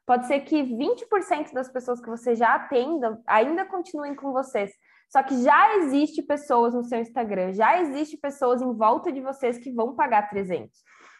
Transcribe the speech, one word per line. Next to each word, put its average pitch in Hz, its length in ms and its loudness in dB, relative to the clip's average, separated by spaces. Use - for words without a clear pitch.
pode 247 220 2
ser 285 140 0
que 302 200 0
vinte 269 460 -2
por 392 160 0
cento 302 280 -2
das 254 160 -6
pessoas 247 320 -6
que 233 100 -14
você 233 260 -2
já 233 180 4
atenda 262 720 -2
ainda 294 400 2
continuem 320 480 -8
com 277 180 -8
vocês. 247 400 -4
Só 269 140 2
que 269 180 -2
já 349 360 6
existe 294 440 0
pessoas 240 520 0
no 240 100 -2
seu 240 160 -4
Instagram, 208 540 -4
já 240 280 4
existe 302 360 -4
pessoas 254 440 -2
em 254 120 -2
volta 247 360 2
de 269 120 -6
vocês 262 360 -4
que 254 140 -14
vão 240 240 -4
pagar 240 340 2
trezentos. 180 540 -8